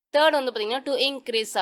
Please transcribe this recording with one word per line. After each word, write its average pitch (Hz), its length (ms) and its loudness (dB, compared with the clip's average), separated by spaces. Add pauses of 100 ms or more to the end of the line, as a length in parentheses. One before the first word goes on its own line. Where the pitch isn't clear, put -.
(160)
தேர்ட் 302 220 4
வந்து 254 160 -2
பாத்தீங்கன்னா 226 360 -4
to 277 60 -2 (140)
increase 226 520 -4